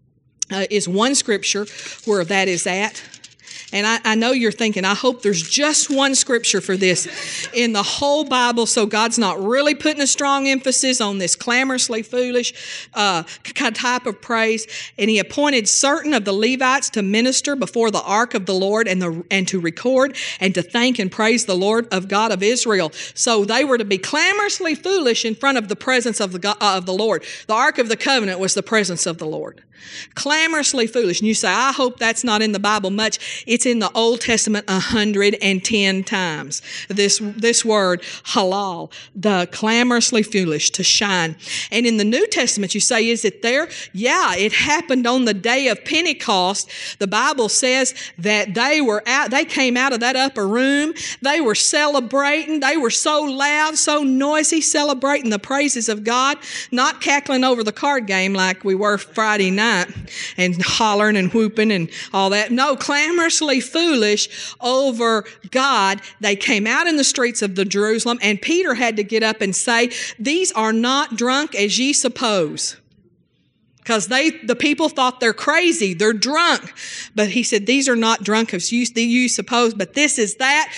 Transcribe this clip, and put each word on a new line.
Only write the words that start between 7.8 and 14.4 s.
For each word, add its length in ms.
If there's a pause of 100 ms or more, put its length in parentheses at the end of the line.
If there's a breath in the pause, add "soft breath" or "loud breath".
whole 400
Bible, 440
so 200
God's 320
not 240
really 320
putting 260
a 60
strong 400
emphasis 540
on 180
this 160
clamorously 680
foolish, 920
uh, 300 (180 loud breath)
k-, 300
type 340
of 160
praise." 460 (280 loud breath)